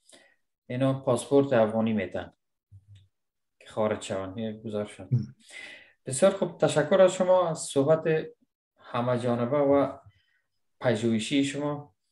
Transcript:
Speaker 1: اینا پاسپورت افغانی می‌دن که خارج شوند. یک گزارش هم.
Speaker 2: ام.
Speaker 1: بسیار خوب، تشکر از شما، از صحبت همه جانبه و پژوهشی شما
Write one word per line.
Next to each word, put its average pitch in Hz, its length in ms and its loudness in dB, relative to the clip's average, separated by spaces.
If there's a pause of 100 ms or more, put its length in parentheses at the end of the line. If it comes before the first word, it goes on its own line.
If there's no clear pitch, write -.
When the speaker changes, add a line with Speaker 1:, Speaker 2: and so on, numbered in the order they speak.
(680)
Speaker 1:
اینا 135 300 0
پاسپورت 139 540 2
افغانی 110 400 2
می‌دن 90 400 -4 (1300)
که - 80 -20
خارج 107 340 -4
شوند. 95 360 -8
یک 110 240 -8
گزارش 104 380 -8
هم. 92 120 -16
Speaker 2:
ام. 107 240 -2 (680)
Speaker 1:
بسیار 190 260 2
خوب، 175 260 -4
تشکر 156 440 2
از 185 120 6
شما، 180 360 2
از 160 100 -6
صحبت 156 680 0 (520)
همه 123 420 -4
جانبه 120 380 -2
و 139 400 2 (800)
پژوهشی 117 640 0
شما 143 520 -6 (160)